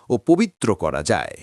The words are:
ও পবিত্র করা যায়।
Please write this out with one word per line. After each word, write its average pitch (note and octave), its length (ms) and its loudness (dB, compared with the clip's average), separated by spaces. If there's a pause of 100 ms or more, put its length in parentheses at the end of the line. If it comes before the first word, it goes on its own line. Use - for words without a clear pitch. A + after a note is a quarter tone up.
(100)
ও D#3 80 0
পবিত্র E3+ 560 0
করা D2+ 280 -4
যায়। E2 400 -4